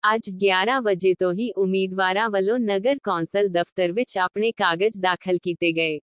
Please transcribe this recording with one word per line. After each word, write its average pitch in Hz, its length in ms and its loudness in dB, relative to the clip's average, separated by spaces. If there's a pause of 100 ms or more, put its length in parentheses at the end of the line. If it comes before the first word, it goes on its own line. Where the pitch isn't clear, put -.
(140)
ਅੱਜ 226 160 -6
ਗਿਆਰਾਂ 196 520 2
ਵਜੇ 190 320 2
ਤੋਂ 180 180 0
ਹੀ 214 200 -4
ਉਮੀਦਵਾਰਾਂ 190 760 0
ਵੱਲੋਂ 202 280 0
ਨਗਰ 220 400 0
ਕੌਂਸਲ 196 500 -2
ਦਫ਼ਤਰ 175 440 -2
ਵਿੱਚ 226 260 -4
ਆਪਣੇ 208 340 0
ਕਾਗਜ਼ 190 480 0
ਦਾਖਲ 180 380 0
ਕੀਤੇ 175 340 -2
ਗਏ। 160 340 -2